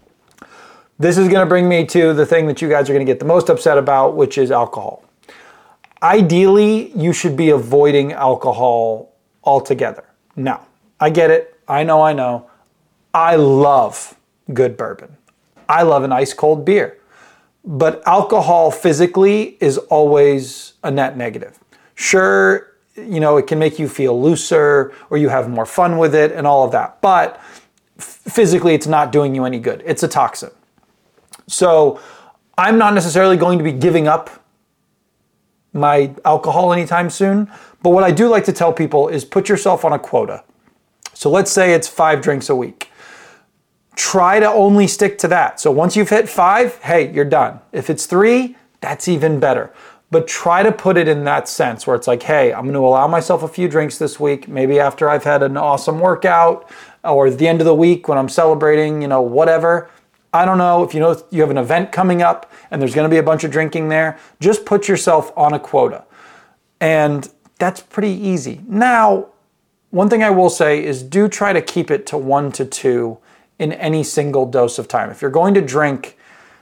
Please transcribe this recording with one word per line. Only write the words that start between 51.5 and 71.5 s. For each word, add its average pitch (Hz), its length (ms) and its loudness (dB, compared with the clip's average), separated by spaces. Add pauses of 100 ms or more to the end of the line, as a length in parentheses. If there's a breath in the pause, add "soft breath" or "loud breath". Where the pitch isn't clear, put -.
where 127 80 0
it's 113 100 -6
like, 123 160 -2
"Hey, 143 300 2
I'm 123 140 -8
gonna 139 120 -4
allow 131 300 2
myself 165 340 -2
a 160 60 -8
few 180 180 -6
drinks 151 320 -2
this 147 220 -6
week, 143 260 -4
maybe 139 320 0
after 143 320 0
I've 147 140 -2
had 143 180 2
an 139 140 -2
awesome 147 420 -2
workout 175 720 2 (320 loud breath)
or 139 240 2
at 127 120 0
the 160 100 2
end 165 120 0
of 160 40 0
the 165 100 4
week 170 320 2
when 147 100 -2
I'm 135 120 -2
celebrating, 151 760 0
you 143 60 -6
know, 135 120 2
whatever." 160 720 0 (420 loud breath)
I 170 120 2
don't 185 140 0
know 175 260 2
if 170 100 -8
you 156 60 -2
know 165 200 0 (100)
you 170 100 -4
have 151 100 2
an 139 80 -2
event 160 320 -2
coming 180 320 0
up 170 260 -2 (220 loud breath)
and 151 100 -8
there's 123 140 -4
gonna 151 140 0
be 160 100 2
a 151 60 0
bunch 156 180 0
of 160 80 -6
drinking 156 380 -4
there. 156 300 -2 (200 loud breath)
Just 214 260 0
put 202 220 -2
yourself 170 500 0
on 147 160 2
a 147 60 -4
quota. 123 460 -2 (760 soft breath)
And 151 480 -2 (300)
that's 185 220 -4
pretty 202 320 -6
easy. 175 560 -6
Now, 220 580 0 (640)
one 196 200 0
thing 226 120 2
I 220 60 2
will 185 220 4
say 151 340 0
is 135 180 -6
do 185 260 0
try 202 260 -2